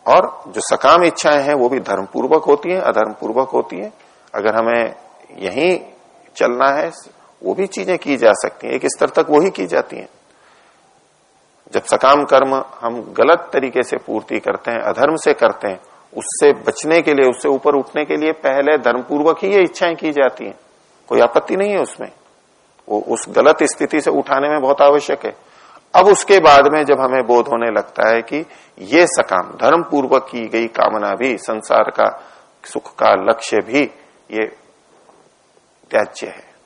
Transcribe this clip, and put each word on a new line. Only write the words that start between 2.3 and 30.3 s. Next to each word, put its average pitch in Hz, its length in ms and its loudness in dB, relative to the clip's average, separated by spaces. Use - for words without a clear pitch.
होती 156 260 2
हैं, 185 120 -2
अधर्म 110 320 -2
पूर्वक 123 360 -4
होती 117 280 -4
हैं। - 160 -12
अगर 107 200 -2
हमें 117 400 -2
यहीं 110 480 -2
चलना 123 340 0
है, 160 220 -4
वो 190 100 -4
भी 190 140 -4
चीजें 185 300 -6
की 269 200 -4
जा 214 160 4
सकती - 340 -6
हैं, 127 60 -6
एक 135 120 -6
स्तर 143 240 -2
तक 156 200 0
वो 151 100 4
ही 190 100 2
की 185 160 -6
जाती 165 320 -4
हैं। - 120 -18
जब - 100 -4
सकाम 139 420 2
कर्म 135 380 2
हम 117 200 -8
गलत 156 400 2
तरीके 127 300 -2
से 131 140 -4
पूर्ति 110 420 -8
करते 110 320 -6
हैं, 113 80 -4
अधर्म 113 360 0
से 151 180 0
करते 104 340 0
हैं, 95 120 -6
उससे - 360 2
बचने - 480 0
के 156 120 0
लिए, 139 160 4
उससे 123 200 -4
ऊपर 143 260 0
उठने 147 300 -4
के 151 100 -4
लिए 156 160 -2
पहले 143 460 0
धर्म 123 240 0
पूर्वक 151 420 0
ही 196 60 -2
ये 196 120 4
इच्छाएं 170 340 -2
की 160 160 -6
जाती 131 340 0
हैं, 101 140 -14
कोई 117 120 2
आपत्ति - 340 0
नहीं 202 160 -2
है 196 60 -2
उसमें, - 340 -8
वो 107 100 -2
उस - 300 -6
गलत 147 340 2
स्थिति 151 380 -2
से 151 100 -2
उठाने 143 380 -2
में 151 120 -2
बहुत 135 200 2
आवश्यक 143 440 2
है। - 100 -6
अब 190 120 6
उसके 196 320 6
बाद 147 340 8
में 151 120 0
जब 135 140 2
हमें 131 240 0
बोध 120 240 2
होने 117 240 -2
लगता 107 380 0
है 117 120 2
कि 147 240 -8
ये 143 280 4
सकाम 92 440 -2
धर्म 160 320 -2
पूर्वक 131 480 -2